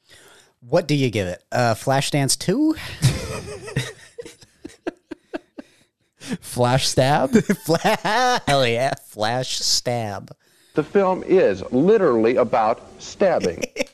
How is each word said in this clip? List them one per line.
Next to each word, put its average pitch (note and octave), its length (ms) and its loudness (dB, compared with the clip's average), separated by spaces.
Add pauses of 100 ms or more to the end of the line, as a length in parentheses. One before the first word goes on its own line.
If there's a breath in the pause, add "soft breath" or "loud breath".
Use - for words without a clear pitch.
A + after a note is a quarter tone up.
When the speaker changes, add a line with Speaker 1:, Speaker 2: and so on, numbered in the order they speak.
(600 soft breath)
Speaker 1:
What D3 260 -2
do D3 80 0
you C3+ 160 0
give G2+ 160 -2
it? F2 240 -8
Uh, A#2 240 0
Flashdance C#3 640 -2
two? D4+ 420 0
<laughs> - 40 -14 (3500 loud breath)
Speaker 2:
Flash B2 460 0
Stab? D3+ 440 2
Speaker 1:
<laughs> G#3+ 340 2
Fla-, G#3+ 840 0
hell C#3 200 2
yeah. A#2+ 260 0 (140)
Flash A#2 520 -4
Stab. A2 720 -2 (440 soft breath)
Speaker 3:
The D#3 100 0
film F#3 420 0
is A#2+ 360 4 (100)
literally C3 640 4
about A#2 680 0
stabbing. G#2 640 -2
Speaker 1:
<laughs> - 60 -20 (200)